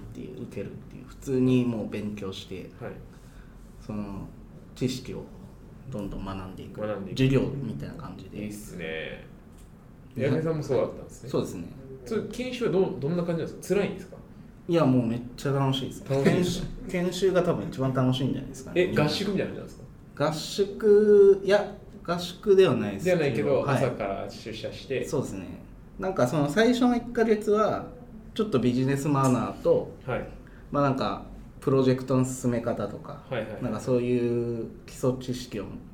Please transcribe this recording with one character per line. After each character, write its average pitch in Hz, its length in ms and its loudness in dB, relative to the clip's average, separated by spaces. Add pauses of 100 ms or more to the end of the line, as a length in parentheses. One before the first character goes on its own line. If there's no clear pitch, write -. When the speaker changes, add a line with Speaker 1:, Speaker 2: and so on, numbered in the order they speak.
(140)
Speaker 1:
て - 80 -12
い - 120 -12
う、 120 100 -10
受 - 120 -12
け 101 60 -6
る - 100 -8
っ - 40 -14
て - 220 -16
い - 40 -16
う、 - 60 -16
普 - 80 -16
通 135 240 -2
に 127 260 6
も 113 200 -2
う - 40 -8
勉 104 260 -6
強 95 160 -6
し - 160 -12
て、 87 220 -10 (100)
Speaker 2:
は 117 100 -10
い。 - 20 -10 (960)
Speaker 1:
そ 117 60 -10
の 101 360 -8 (480)
知 131 120 0
識 - 280 -6
を 110 80 -10 (680)
ど 107 100 -6
ん 98 120 -6
ど 87 60 -8
ん 95 80 -6
学 95 120 -6 (100)
ん 92 80 -12
で 90 80 -12
い - 40 -12
く。 - 120 -12
Speaker 2:
学 107 200 -4
ん 98 60 -8
で - 60 -10
い - 40 -8
く。 - 20 -2
Speaker 1:
授 131 160 4
業 - 180 2 (120)
み 110 100 -6
た - 140 -8
い - 20 -10
な - 60 -12
感 - 200 -14
じ 95 140 -16
で。 - 80 -14
Speaker 2:
い 104 60 -8
い 107 60 -8
っ 104 40 -10
す 104 240 -14
ね。 80 480 -8 (880)
Speaker 1:
で、 123 140 0
Speaker 2:
八 156 80 2
木 156 60 -2
さ 160 80 0
ん 156 60 0
も 147 60 -2
そ 127 120 0
う - 20 4
だ 98 60 2
っ - 100 -4
た - 80 -12
ん - 40 -14
で - 40 -16
す - 140 -18
ね。 127 60 -12
Speaker 1:
そ 147 100 0
う - 20 2
で - 60 -4
す - 80 -10
ね。 87 80 -8 (420)
Speaker 2:
そ 226 100 -4
れ、 202 60 0 (100)
研 254 220 -6
修 240 120 -2
は 160 60 2
ど-、 175 280 2
ど 139 100 -2
ん 175 80 0
な 170 60 0
感 175 120 -2
じ 156 80 -2
な - 60 -6
ん - 20 -10
で - 120 -14
す 185 120 0
か？ 202 60 4
辛 180 60 0
い - 20 -4
ん - 60 -6
で - 40 -12
す - 80 -14
か？ - 100 -18 (520)
Speaker 1:
い 170 60 2
や、 156 100 6
も 127 140 6
う 113 80 2
め 113 80 0
っ 123 60 -4 (140)
ち - 140 -4
ゃ - 20 2
楽 135 220 2
し 131 140 -2
い - 20 -8
で - 40 -10
す - 140 -14
ね。 135 80 0
Speaker 2:
楽 139 140 4
し - 20 8
い 175 40 4
で 180 80 2
す - 180 0
ね。 - 60 -6 (240)
Speaker 1:
研 - 0 -
修、 - 0 -
研 180 220 0
修 190 200 2
が 175 80 6
多 175 120 2
分 101 140 -2
一 127 120 -6
番 131 120 2
楽 127 220 4
し 139 100 0
い 123 40 2
ん 110 60 0
じ - 40 -2
ゃ - 40 -6
な - 40 -10
い - 60 -10
で - 40 -14
す - 100 -14
か - 60 -12
ね、 175 120 2
Speaker 2:
え、 - 40 4
Speaker 1:
み - 60 -4
ん - 20 -2
な。 147 100 4
Speaker 2:
合 151 40 2
宿 202 220 -2
み 180 80 0
た - 40 0
い - 40 -2
な - 80 -10
感 - 0 -
じ - 40 -10
な - 40 -10
ん - 20 -12
で - 60 -14
す - 60 -16 (380)
か？ 147 140 0
Speaker 1:
合 160 40 -2
宿、 208 1120 8
い - 60 -2
や、 202 260 4 (280)
合 175 160 -2
宿 - 360 2
で 190 120 10
は 127 80 4
な 104 160 0
い - 20 -6
で 95 60 -6
す 156 60 -6
け 180 80 4
ど。 170 40 6
Speaker 2:
で 156 60 2
は 139 60 2
な 120 40 0
い - 40 0
け 143 60 0
ど、 135 180 4
Speaker 1:
は 139 120 2
い。 - 40 4
Speaker 2:
朝 127 140 2
か - 120 -6
ら 98 260 -4
出 - 240 -10
社 104 180 -8
し - 160 -12
て。 127 200 -2
Speaker 1:
そ 143 120 0
う - 40 2
で 107 60 -6
す - 40 -10
ね。 92 140 -8 (500)
な 190 120 -2
ん 185 40 -2
か 123 140 4
そ 165 100 0
の 143 100 4
最 226 260 4
初 247 80 0
の 247 140 6
一 233 120 -2
ヶ 226 160 0
月 214 260 2
は、 202 380 2 (480)
ち 226 60 0
ょ - 20 2
っ - 80 -2
と 131 80 2
ビ 120 120 4
ジ 131 140 2
ネ 139 100 2
ス 139 120 -2
マ 135 220 4
ナ 117 180 4
ー 98 60 -8 (100)
と、 - 280 4 (140)
Speaker 2:
は 120 120 -2
い。 - 100 -6 (440)
Speaker 1:
ま 143 100 2
あ - 20 4
な 135 60 4
ん 127 60 2
か、 95 300 -2 (360)
プ 139 100 0
ロ 135 100 6
ジ 127 80 6
ェ 127 60 6
ク - 100 -4
ト 131 100 2
の 127 80 4
進 127 280 -2
め 117 100 0
方 110 260 -2
と - 100 -10
か、 - 300 -14
Speaker 2:
は 123 120 -6
い - 20 -2
は 107 60 -6
い 110 60 -10
は 98 60 -10
い。 135 40 -4
Speaker 1:
な 123 60 -2
ん 107 40 -2
か 104 60 -4
そ 127 180 2
う 120 60 2
い 120 580 0
う 113 60 -6 (180)
基 - 60 -18
礎 127 280 0
知 - 140 -6
識 113 260 -8
を - 60 -6 (280)